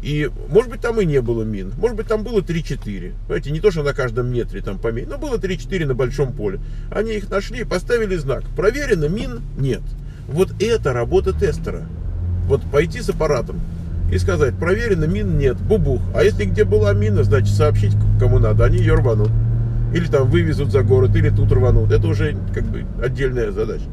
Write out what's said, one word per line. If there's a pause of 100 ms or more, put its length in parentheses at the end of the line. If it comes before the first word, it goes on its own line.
И, (200)
может
быть,
там
и
не
было
мин,
может
быть,
там
было
три-четыре. (120)
Понимаете,
не
то,
что
на
каждом
метре
там
по
мине,
но
было
три-четыре
на
большом
поле. (320)
Они
их
нашли,
поставили
знак: (120)
«Проверено,
мин (160)
нет». (460)
Вот
это
работа
тестера. (640)
Вот (100)
пойти
с
аппаратом (520)
и
сказать:
«Проверено,
мин
нет,
бубух». (140)
А
если
где
была
мина,
значит,
сообщить
к-,
кому
надо,
они
её
рванут. (640)
Или
там
вывезут
за
город,
или
тут
рванут.
Это
уже (160)
как
бы (180)
отдельная
задача.